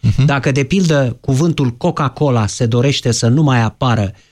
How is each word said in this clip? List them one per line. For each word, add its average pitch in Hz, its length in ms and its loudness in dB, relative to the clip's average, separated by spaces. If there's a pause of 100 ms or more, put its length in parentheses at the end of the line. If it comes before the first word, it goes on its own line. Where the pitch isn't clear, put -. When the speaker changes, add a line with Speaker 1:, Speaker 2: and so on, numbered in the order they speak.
Speaker 1:
Mhm. 123 240 2
Speaker 2:
Dacă, 143 280 0
de 139 120 0
pildă, 147 560 0
cuvântul 139 500 0
Coca-Cola 135 760 -2
se 120 200 -4
dorește 123 460 0
să 117 160 0
nu 143 140 2
mai 127 200 2
apară 107 500 -2 (200)